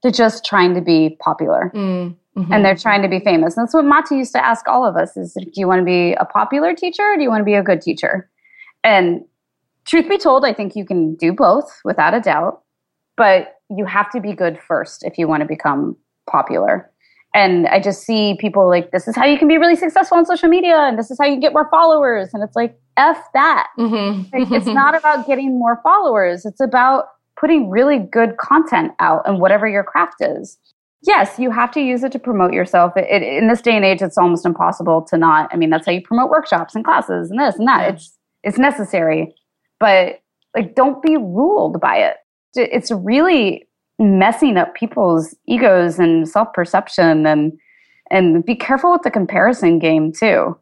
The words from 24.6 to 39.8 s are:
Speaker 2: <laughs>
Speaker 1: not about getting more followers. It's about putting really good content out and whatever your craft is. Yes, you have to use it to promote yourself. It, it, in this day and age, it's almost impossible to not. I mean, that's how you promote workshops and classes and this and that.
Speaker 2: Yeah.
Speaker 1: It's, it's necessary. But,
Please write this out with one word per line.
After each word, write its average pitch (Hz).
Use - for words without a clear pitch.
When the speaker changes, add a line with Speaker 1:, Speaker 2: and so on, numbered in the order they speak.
Speaker 2:
<laughs> 240
Speaker 1:
not 302
about 302
getting 269
more 233
followers. 220
It's 208
about 254
putting 302
really 254
good 226
content 277
out 160
and 196
whatever 196
your 202
craft 170
is. -
Yes, 294
you 247
have 240
to 311
use 254
it 262
to 269
promote 190
yourself. 180
It, 190
it, 196
in 143
this 233
day 226
and 202
age, 190
it's 185
almost 175
impossible 170
to 165
not. 160
I -
mean, 165
that's 160
how 180
you 180
promote 240
workshops 190
and 220
classes 170
and 220
this 269
and 214
that. 254
Speaker 2:
Yeah. 196
Speaker 1:
It's, -
it's 202
necessary. 180
But, 190